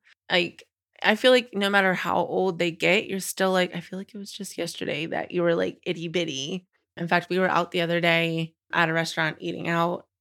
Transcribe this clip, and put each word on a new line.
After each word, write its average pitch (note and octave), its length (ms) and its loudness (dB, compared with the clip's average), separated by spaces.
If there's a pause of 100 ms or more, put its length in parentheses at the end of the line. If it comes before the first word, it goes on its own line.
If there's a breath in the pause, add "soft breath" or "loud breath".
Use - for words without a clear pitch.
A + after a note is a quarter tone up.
(300 soft breath)
Like, F3+ 340 0 (380)
I G#3 140 4
feel B3+ 160 6
like B3 220 4
no G3 160 0
matter F#3+ 240 4
how F3+ 240 0
old F#3 420 0
they F3 120 0
get, E3+ 360 2
you're F#3+ 120 -4
still F#3+ 320 -2
like, F3+ 240 2
"I E3+ 40 -6
feel F#3 180 -12
like - 160 -14
it G#3 40 -12
was G3 140 -12
just - 260 -12
yesterday E3 480 -6
that - 260 -6
you F3 100 0
were, E3+ 140 4
like, F#3 280 -2
itty E3+ 240 -4
bitty." D#3+ 580 -4 (320)
In E3+ 100 -4
fact, F3 220 0
we F3+ 100 0
were F#3 100 2
out E3+ 220 0
the F3+ 100 0
other E3+ 180 0
day E3 540 2 (180)
at E3+ 180 2
a - 40 0
restaurant D#3+ 460 -2
eating E3+ 280 -6
out, E3+ 380 0 (140)